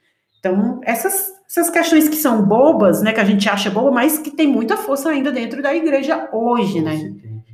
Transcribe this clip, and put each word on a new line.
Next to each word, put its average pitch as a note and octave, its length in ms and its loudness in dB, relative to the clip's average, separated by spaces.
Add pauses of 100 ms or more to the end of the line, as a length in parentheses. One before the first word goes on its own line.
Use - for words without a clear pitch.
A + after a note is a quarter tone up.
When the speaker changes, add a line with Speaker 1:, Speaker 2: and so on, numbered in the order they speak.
(380)
Speaker 1:
Então, G#3 460 0
essas, - 480 -4 (160)
essas E4+ 200 0
questões E4 400 2
que D4+ 80 -2
são A3+ 300 2
bobas, G#3+ 560 4
né, A3 100 0
que A3 80 -2
a G#3 40 2
gente G3+ 240 2
acha G3+ 200 -2
boba, A3+ 220 0
mas B3+ 280 2
que - 120 -10
tem D#4+ 160 0
muita A#3+ 300 0
força C#4 340 -4
ainda C#4 220 -2
dentro B3 280 -6
da C#4 140 -2
igreja D4+ 580 -2
hoje, A3 480 -2
né? D#3 140 -2
Speaker 2:
Hoje D#3 200 -8
tem. - 400 -16